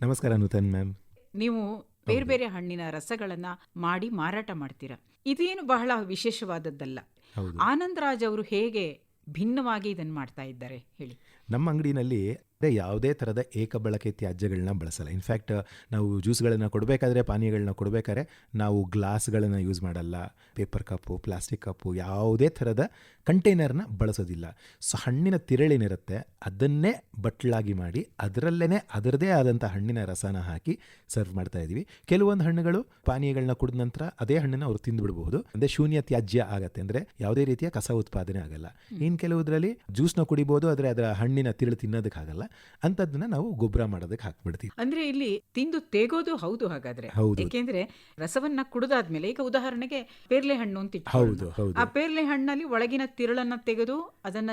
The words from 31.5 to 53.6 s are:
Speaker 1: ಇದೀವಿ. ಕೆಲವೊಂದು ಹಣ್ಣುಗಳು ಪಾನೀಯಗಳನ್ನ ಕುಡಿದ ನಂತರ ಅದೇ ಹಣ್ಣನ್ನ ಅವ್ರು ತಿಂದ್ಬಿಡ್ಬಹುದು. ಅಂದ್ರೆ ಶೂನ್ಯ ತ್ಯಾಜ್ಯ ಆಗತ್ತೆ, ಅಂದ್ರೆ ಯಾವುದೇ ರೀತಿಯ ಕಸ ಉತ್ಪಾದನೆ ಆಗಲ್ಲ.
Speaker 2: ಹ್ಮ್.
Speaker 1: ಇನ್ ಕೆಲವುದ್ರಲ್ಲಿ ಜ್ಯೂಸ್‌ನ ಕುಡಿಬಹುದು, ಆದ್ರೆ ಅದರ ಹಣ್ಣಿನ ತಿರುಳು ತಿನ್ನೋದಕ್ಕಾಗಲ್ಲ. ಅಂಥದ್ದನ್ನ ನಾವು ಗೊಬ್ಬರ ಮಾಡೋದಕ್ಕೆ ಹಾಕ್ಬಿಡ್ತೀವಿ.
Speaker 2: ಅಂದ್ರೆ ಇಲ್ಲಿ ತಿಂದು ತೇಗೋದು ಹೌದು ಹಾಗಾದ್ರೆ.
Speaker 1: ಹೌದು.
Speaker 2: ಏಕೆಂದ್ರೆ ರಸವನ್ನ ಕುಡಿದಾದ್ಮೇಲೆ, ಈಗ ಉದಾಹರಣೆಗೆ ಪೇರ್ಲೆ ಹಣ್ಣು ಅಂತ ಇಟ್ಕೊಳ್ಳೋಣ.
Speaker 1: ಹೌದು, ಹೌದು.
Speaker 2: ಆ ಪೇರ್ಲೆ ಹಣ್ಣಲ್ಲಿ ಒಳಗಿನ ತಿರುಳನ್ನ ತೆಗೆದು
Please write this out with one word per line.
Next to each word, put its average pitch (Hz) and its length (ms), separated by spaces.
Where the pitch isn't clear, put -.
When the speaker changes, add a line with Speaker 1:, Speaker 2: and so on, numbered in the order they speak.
Speaker 1:
ಇದೀವಿ. 90 280
ಕೆಲವೊಂದು 196 400
ಹಣ್ಣುಗಳು 170 420
ಪಾನೀಯಗಳನ್ನ 131 480
ಕುಡಿದ 123 220
ನಂತರ 123 280
ಅದೇ 131 180
ಹಣ್ಣನ್ನ 139 260
ಅವ್ರು 110 140
ತಿಂದ್ಬಿಡ್ಬಹುದು. 101 600
ಅಂದ್ರೆ 139 300
ಶೂನ್ಯ 151 340
ತ್ಯಾಜ್ಯ 117 400
ಆಗತ್ತೆ, 98 380
ಅಂದ್ರೆ 107 280
ಯಾವುದೇ 117 240
ರೀತಿಯ 131 260
ಕಸ - 200
ಉತ್ಪಾದನೆ 98 480
ಆಗಲ್ಲ. 78 280
Speaker 2:
ಹ್ಮ್. - 360
Speaker 1:
ಇನ್ 165 160
ಕೆಲವುದ್ರಲ್ಲಿ 165 600
ಜ್ಯೂಸ್‌ನ 156 320
ಕುಡಿಬಹುದು, 147 460
ಆದ್ರೆ 139 200
ಅದರ 117 160
ಹಣ್ಣಿನ 120 460
ತಿರುಳು 120 260
ತಿನ್ನೋದಕ್ಕಾಗಲ್ಲ. 104 640
ಅಂಥದ್ದನ್ನ 170 460
ನಾವು 196 240
ಗೊಬ್ಬರ 113 320
ಮಾಡೋದಕ್ಕೆ 95 400
ಹಾಕ್ಬಿಡ್ತೀವಿ. - 540
Speaker 2:
ಅಂದ್ರೆ 294 300
ಇಲ್ಲಿ 254 340
ತಿಂದು 320 260
ತೇಗೋದು 302 560
ಹೌದು 202 320
ಹಾಗಾದ್ರೆ. 123 400
Speaker 1:
ಹೌದು. 104 340
Speaker 2:
ಏಕೆಂದ್ರೆ 202 760
ರಸವನ್ನ 269 440
ಕುಡಿದಾದ್ಮೇಲೆ, 233 680
ಈಗ 254 120
ಉದಾಹರಣೆಗೆ 254 840
ಪೇರ್ಲೆ 277 260
ಹಣ್ಣು 208 260
ಅಂತ 196 160
ಇಟ್ಕೊಳ್ಳೋಣ. 120 400
Speaker 1:
ಹೌದು, 90 140
ಹೌದು. 98 280
Speaker 2:
ಆ 233 60
ಪೇರ್ಲೆ 311 380
ಹಣ್ಣಲ್ಲಿ 285 420
ಒಳಗಿನ 247 420
ತಿರುಳನ್ನ 240 500
ತೆಗೆದು 240 680